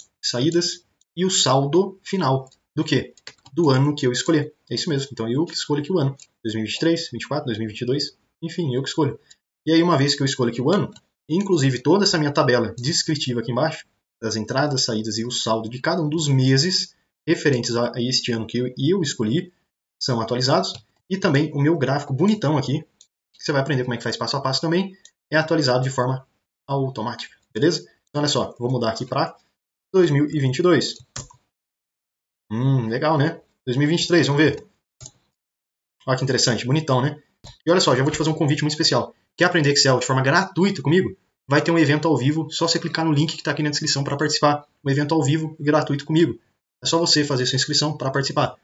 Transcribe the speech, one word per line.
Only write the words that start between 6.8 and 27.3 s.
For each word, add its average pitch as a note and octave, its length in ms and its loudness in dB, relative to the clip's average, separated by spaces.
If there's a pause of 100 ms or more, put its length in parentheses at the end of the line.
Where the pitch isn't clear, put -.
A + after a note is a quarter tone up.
vinte A2+ 120 -10
e - 40 -14
quatro, D3 180 -4
dois A#2 120 -4
mil A2 100 -6
e G#2 40 -8
vinte - 100 -10
e A#2+ 40 -6
dois, C#3+ 320 -4 (240)
enfim, D#3+ 340 -4
eu C3 60 -2
que C3+ 80 -6
escolho. C#3 280 -2 (480)
E D3+ 60 0
aí, E3 100 4
uma E3+ 160 2
vez C#3 180 2
que - 60 -4
eu C#3 40 0
escolho B2+ 240 0
aqui A#2+ 120 -6
o C3+ 100 2
ano, F#3 200 0 (380)
inclusive D3+ 520 0
toda F#3+ 220 4
essa F#3+ 140 2
minha D3 160 0
tabela B2 440 2
descritiva C#3 600 -4
aqui A#2+ 120 -6
embaixo, D3 340 -2 (360)
das A2 140 -4
entradas, C3 480 -2
saídas A2 340 -4
e A2+ 80 -4
o A#2+ 60 -8
saldo A2+ 380 -2
de B2+ 100 -12
cada E3+ 220 -2
um D3+ 80 -2
dos D#3 180 -2
meses C3+ 680 2 (300)
referentes C3 500 0
a, A#2+ 200 -2
a B2+ 60 -4
este B2+ 300 -2
ano A2+ 160 -4
que - 100 -4
eu, B2 200 -2
eu E3 240 2
escolhi, C#3 520 -2 (480)
são B2 180 -2
atualizados. B2+ 540 0 (360)
E F#3+ 80 -4
também D#3 360 2
o C#3+ 80 0
meu D#3+ 160 2
gráfico C#3 340 -2
bonitão D#3+ 460 2
aqui, C#3 260 -2 (500)
que - 100 -20
você - 80 -4
vai C#3 100 0
aprender C3+ 220 0
como B2 100 -4
é A2+ 40 -4
que - 60 -10
faz A2+ 140 -4
passo A#2 180 -4
a C3+ 60 -4
passo C3+ 200 -2
também, F3 360 -2 (340)
é D3+ 60 2
atualizado D3 460 2
de C3+ 80 -2
forma B2+ 360 -4 (400)
automática, C3 680 -6 (180)